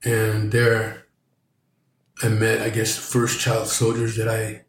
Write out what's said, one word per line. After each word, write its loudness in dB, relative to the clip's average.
and 0
there 2
I 2
met, 2
I -2
guess, -2
the -8
first -2
child 0
soldiers 0
that 0
I -4